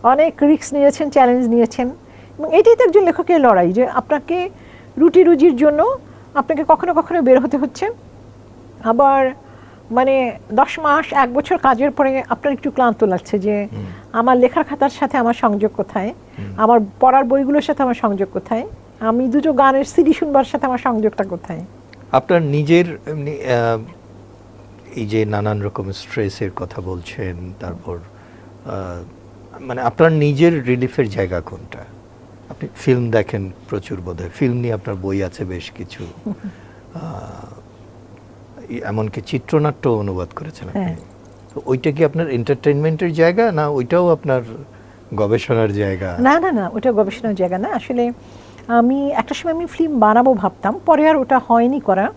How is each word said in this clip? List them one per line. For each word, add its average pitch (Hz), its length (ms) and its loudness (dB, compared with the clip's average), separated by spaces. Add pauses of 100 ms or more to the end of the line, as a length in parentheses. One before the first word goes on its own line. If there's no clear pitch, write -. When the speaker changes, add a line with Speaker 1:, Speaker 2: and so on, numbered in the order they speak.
Speaker 1:
অনেক 277 400 4
রিস্ক 294 320 2
নিয়েছেন, 285 360 2
চ্যালেঞ্জ 254 360 4
নিয়েছেন, 233 440 0 (480)
এবং 311 160 -2
এটাই 453 220 8
তো 508 80 4
একজন 392 200 6
লেখকের 339 360 2
লড়াই, 185 320 6
যে 247 140 2
আপনাকে 320 600 -4 (500)
রুটি 349 260 6
রুজির 320 320 6
জন্য 302 420 2 (360)
আপনাকে 294 340 -2
কখনো 339 260 2
কখনো 339 280 0
বের 254 180 6
হতে 247 160 -2
হচ্ছে, 302 340 -4 (920)
আবার 262 480 2 (580)
মানে 254 480 0 (140)
দশ 269 260 0
মাস, 302 340 0
এক 254 220 0
বছর 311 240 -2
কাজের 262 320 2
পরে 262 380 0
আপনার 277 240 -2
একটু 269 180 -4
ক্লান্ত 233 340 0
লাগছে 190 340 -2
যে 208 340 -2
Speaker 2:
হুম। 101 120 -10 (280)
Speaker 1:
আমার 247 240 2
লেখার 247 280 2
খাতার 277 260 -2
সাথে 285 260 -4
আমার 233 180 0
সংযোগ 208 420 0
কোথায়, 202 380 -6 (240)
Speaker 2:
হুম। - 180 -10
Speaker 1:
আমার 226 240 4 (200)
পড়ার 262 240 6
বইগুলোর 277 380 2
সাথে 294 200 -2
আমার 247 120 0
সংযোগ 202 380 -2
কোথায়, 226 340 -6 (340)
আমি 233 280 0
দুটো 285 240 2
গানের 269 320 4
সিডি 311 280 2
শুনবার 285 320 2
সাথে - 220 -4
আমার 254 120 -2
সংযোগটা 214 460 0
কোথায়। 180 360 -10 (520)
Speaker 2:
আপনার 170 300 2
নিজের 151 640 2
এমনি, 147 240 -8
আহ, 120 480 -2 (1160)
এই 113 100 -6
যে 110 180 0
নানান 104 380 -2
রকম 98 300 -6
স্ট্রেসের 98 640 -6
কথা 90 240 -10
বলছেন, 90 800 -10
তারপর, 87 380 -12
আহ, - 1040 -14 (580)
মানে 127 220 -8
আপনার 160 300 2
নিজের 147 540 2
রিলিফের 123 420 0
জায়গা 92 320 -4
কোনটা? - 380 -16 (720)
আপনি - 260 -14
ফিল্ম 123 340 0
দেখেন 101 400 -2 (180)
প্রচুর 98 320 -8
বোধহয়, 87 280 -10
ফিল্ম 123 280 -2
নিয়ে 120 180 -4
আপনার 101 220 -8
বই 98 260 -4
আছে 92 220 -8
বেশ 90 260 -12
কিছু। - 360 -16 (200)
Speaker 1:
<laughs> 208 80 -8 (600)
Speaker 2:
আহ, 165 80 -12 (1800)
এমনকি 107 360 -6
চিত্রনাট্য 147 680 -2
অনুবাদ 101 480 -4
করেছেন 156 320 -14
আপনি। 196 140 -6
Speaker 1:
হ্যাঁ। 165 140 -6 (580)
Speaker 2:
তো 143 120 -10
ওইটা 131 240 -2
কি 156 140 0
আপনার 156 260 -2
এন্টারটেইনমেন্টের 147 840 -2
জায়গা, 180 400 2
না 151 160 -2
ওইটাও 147 400 0
আপনার 135 340 0 (720)
গবেষণার 110 580 0
জায়গা? 95 460 -4
Speaker 1:
না, 269 220 2
না, 359 120 0
না, 196 200 -2
ওটা 233 200 -2
গবেষণার 208 420 -2
জায়গা 180 240 -2
না। 220 100 -6
আসলে 240 440 -4 (540)
আমি 262 460 2
একটা 233 220 -4
সময় 330 200 -6
আমি 339 120 -6
ফিল্ম 302 340 -2
বানাবো 233 340 4
ভাবতাম, 202 520 -4
পরে 311 220 4
আর 311 80 4
ওটা 262 320 2
হয়নি 240 320 2
করা। 196 360 0